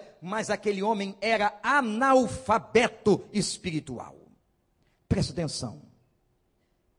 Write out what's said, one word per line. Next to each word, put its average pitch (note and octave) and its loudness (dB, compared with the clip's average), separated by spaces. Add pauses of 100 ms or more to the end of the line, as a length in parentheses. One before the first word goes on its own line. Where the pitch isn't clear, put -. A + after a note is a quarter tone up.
(220)
mas G#3 -4
aquele G3+ -2
homem G3+ -2
era G#3 0
analfabeto A3+ 2
espiritual. D3+ -6 (960)
Presta - 0
atenção. C3+ -6 (1160)